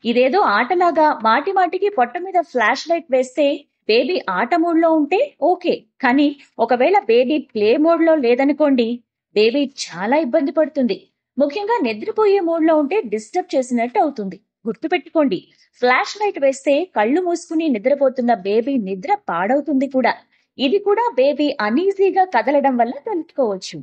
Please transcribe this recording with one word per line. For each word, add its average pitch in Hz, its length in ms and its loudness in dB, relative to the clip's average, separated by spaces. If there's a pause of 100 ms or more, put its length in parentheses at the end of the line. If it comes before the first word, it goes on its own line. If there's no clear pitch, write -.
ఇదేదో 247 360 2 (100)
ఆటలాగా 302 580 2 (160)
మాటి 254 280 2
మాటికి 370 380 0
పొట్ట 240 280 -2
మీద 370 240 -4
ఫ్లాష్ 247 460 0
లైట్ 330 240 -2
వేస్తే 262 340 0 (420)
బేబీ 247 300 2 (120)
ఆట 202 260 -2
మోడ్‌లో 330 380 2
ఉంటే 320 260 0 (220)
ఓకే, 339 320 0 (280)
కానీ 277 260 2 (320)
ఒకవేళ 247 380 2 (100)
బేబీ 247 300 2 (140)
ప్లే 214 260 0
మోడ్‌లో 320 380 4
లేదనుకోండి, 269 720 2 (480)
బేబీ 233 280 2 (140)
చాలా 208 400 -4
ఇబ్బంది 311 340 0
పడుతుంది. 285 460 -2 (400)
ముఖ్యంగా 403 440 -2
నిద్రపోయే 392 580 0
మోడ్‌లో 330 380 0
ఉంటే 302 200 0 (120)
డిస్టర్బ్ 277 440 -6
చేసినట్టు 247 460 -2
అవుతుంది. 220 380 -4 (280)
గుర్తుపెట్టుకోండి, 285 760 -2 (420)
ఫ్లాష్ 254 360 0
లైట్ 403 220 -4
వేస్తే 277 340 0 (220)
కళ్ళు 240 260 0
మూసుకుని 330 480 -2
నిద్రపోతున్న 254 640 0
బేబీ 220 440 -2
నిద్ర 196 340 -6 (160)
పాడవుతుంది 262 600 0
కూడా. 240 260 0 (440)
ఇది 285 220 0
కూడా 403 240 0 (120)
baby 294 320 2 (140)
అనీజీగా 370 640 0
కదలడం 285 520 0
వల్ల 233 180 0 (100)
తెలుసుకోవచ్చు. 254 760 -6